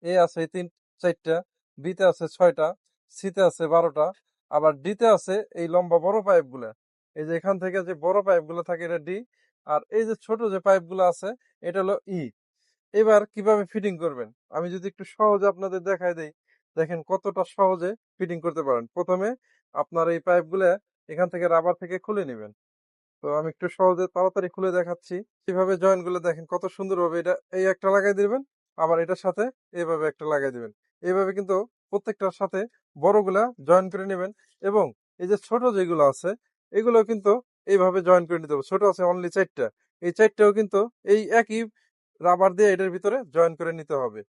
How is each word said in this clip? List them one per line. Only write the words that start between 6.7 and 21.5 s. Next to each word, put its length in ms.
এই 80
যে 120
এখান 240
থেকে 160
যে 60
বড় 220
পাইপগুলো 420
থাকে, 200
এটা 200
ডি, 80
আর 140
এই 120
যে 60
ছোট 160
যে 140
পাইপগুলো 360
আছে, 160
এটা 140
হলো 140
ই। 40
এবার 200
কিভাবে 280
ফিটিং 300
করবেন, 260
আমি 180
যদি 180
একটু 120
সহজে 360
আপনাদের 280
দেখাই 300
দেই, 100
দেখেন 220
কতটা 320
সহজে 340
ফিটিং 280
করতে 240
পারেন। 160
প্রথমে 320
আপনার 400
এই 120
পাইপগুলা 440
এখান 200
থেকে 220